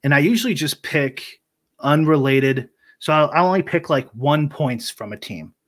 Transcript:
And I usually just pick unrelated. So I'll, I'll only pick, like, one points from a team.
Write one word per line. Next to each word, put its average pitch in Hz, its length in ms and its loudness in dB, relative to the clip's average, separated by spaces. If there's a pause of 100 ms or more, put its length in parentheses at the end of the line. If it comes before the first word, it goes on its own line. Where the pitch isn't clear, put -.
And 143 100 4
I 139 40 4
usually 226 340 2
just 147 300 -6
pick - 580 -6 (400)
unrelated. 135 880 2 (300)
So 156 160 -2
I'll, 151 180 2
I'll 175 140 4
only 185 160 0
pick, - 260 -4
like, 135 220 0
one 147 400 0
points 127 400 -6
from 104 240 -12
a - 20 -14
team. 80 380 -16 (140)